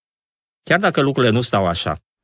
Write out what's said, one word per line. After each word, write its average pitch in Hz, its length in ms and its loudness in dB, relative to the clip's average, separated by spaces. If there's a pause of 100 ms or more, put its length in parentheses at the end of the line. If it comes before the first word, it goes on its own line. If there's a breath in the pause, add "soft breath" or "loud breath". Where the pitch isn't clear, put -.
(640)
Chiar 175 160 0
dacă 180 220 0
lucrurile 131 320 2
nu 120 80 0
stau 98 260 -2
așa, 85 300 -4 (260)